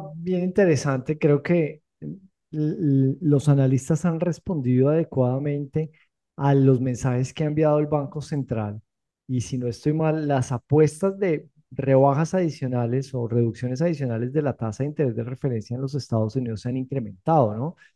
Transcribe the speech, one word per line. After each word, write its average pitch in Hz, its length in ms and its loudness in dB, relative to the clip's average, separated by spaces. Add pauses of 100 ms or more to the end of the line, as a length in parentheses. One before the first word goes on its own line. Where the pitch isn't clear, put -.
(160)
bien 175 280 -4
interesante. 156 760 2
Creo 147 240 4
que 160 400 0 (180)
l-, 156 180 -12 (320)
l-, 151 720 0
los 147 280 2
analistas 139 560 2
han 165 160 0
respondido 143 680 0
adecuadamente 147 1000 -2 (460)
a 143 180 2
los 135 260 6
mensajes 127 520 -2
que 156 120 -4
ha - 20 0
enviado 151 320 2
el 151 80 0
Banco 147 340 -4
Central. 110 600 -6 (460)
Y 127 140 -2
si 135 160 -6
no 123 100 -4
estoy 151 280 -2
mal, 156 340 -2
las 131 240 0
apuestas 156 640 2
de 180 300 -2 (220)
rebajas 139 640 4
adicionales 131 800 -2
o 117 140 -4
reducciones 120 520 0
adicionales 131 520 -2
de 151 100 0
la 131 120 -2
tasa 110 280 -6
de 147 80 -4
interés 131 260 -2
de 117 80 -4
referencia 120 500 -6
en 127 60 -6
los 139 140 -6
Estados 110 420 -2
Unidos 117 240 -6
se 123 80 -8
han 127 80 -4
incrementado, 127 800 0
¿no? 135 220 -6 (200)